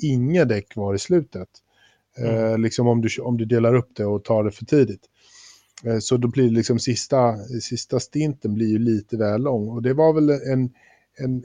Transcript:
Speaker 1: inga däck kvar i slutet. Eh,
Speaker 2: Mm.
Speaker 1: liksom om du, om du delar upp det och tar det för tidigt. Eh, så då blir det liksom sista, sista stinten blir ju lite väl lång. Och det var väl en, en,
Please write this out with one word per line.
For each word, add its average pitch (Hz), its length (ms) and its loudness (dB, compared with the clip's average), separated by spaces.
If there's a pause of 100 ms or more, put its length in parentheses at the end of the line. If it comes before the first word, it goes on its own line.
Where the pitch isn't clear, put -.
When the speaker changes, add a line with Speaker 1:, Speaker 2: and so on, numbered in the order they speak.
Speaker 1:
inga 147 420 2
däck 107 240 -2
kvar 101 260 -4
i 98 40 -2
slutet. 147 500 -2 (720)
Eh, 117 160 -2 (140)
Speaker 2:
Mm. 113 140 0
Speaker 1:
liksom 120 260 2
om 117 120 4
du, 113 220 -4
om 123 140 -2
du 113 80 -2
delar 117 300 2
upp 120 220 0
det 110 80 -4
och 104 200 -2
tar 107 200 0
det 104 80 0
för - 120 -14
tidigt. 117 360 2 (880)
Eh, 113 120 0
så 127 180 0
då 120 120 0
blir 131 160 2
det 113 100 4
liksom 113 240 2
sista, 120 580 0 (260)
sista - 380 -6
stinten 147 540 -4
blir 110 140 -2
ju 107 100 0
lite 113 380 -2
väl 107 260 0
lång. 117 260 -2
Och 117 140 -8
det 127 120 0
var 160 180 4
väl 151 180 4
en, 131 400 0 (480)
en, 127 260 -4